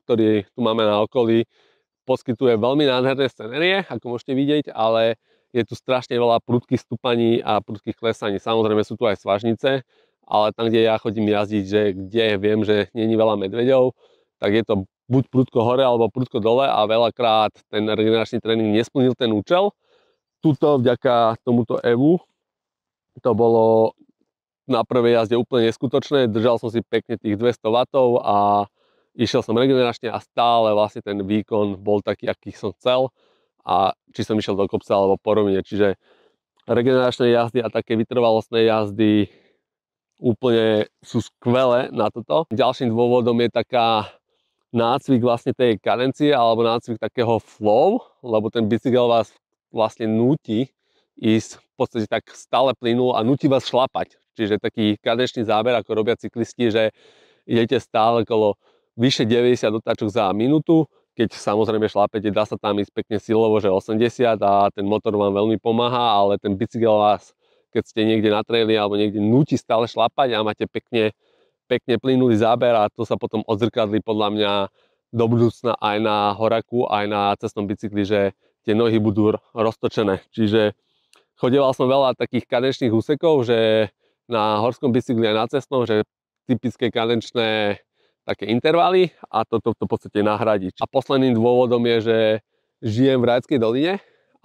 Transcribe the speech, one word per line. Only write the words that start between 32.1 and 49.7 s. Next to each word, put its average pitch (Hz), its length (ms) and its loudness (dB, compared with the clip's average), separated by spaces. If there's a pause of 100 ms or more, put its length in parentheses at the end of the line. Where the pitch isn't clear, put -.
aký - 240 -12
som 101 240 -8
chcel 127 320 0 (480)
a 92 320 0 (240)
či 110 80 -4
som 107 160 -2
išiel 101 160 -4
do 98 160 0
kopca 107 240 -2
alebo 98 240 2
po 107 160 0
rovine, 98 240 0
čiže 98 400 -2 (640)
regeneračné 123 640 0
jazdy 117 320 0
a 113 80 -4
také 117 240 -4
vytrvalostné 113 800 0
jazdy 107 560 0 (840)
úplne 113 720 0 (160)
sú - 160 -6
skvelé 123 720 0
na 117 160 -2
toto. 151 480 -4
Ďalším 123 400 -2
dôvodom 120 400 2 (100)
je 117 60 -2
taká 113 560 -2 (640)
nácvik 120 480 0
vlastne 120 320 0
tej 123 320 2
kadencie 127 480 0
alebo 117 320 2
nácvik 117 400 -2
takého 113 400 -2
flow, 131 560 2 (240)
lebo 110 240 -2
ten 117 240 -2
bicykel 120 400 0
vás 117 240 0 (400)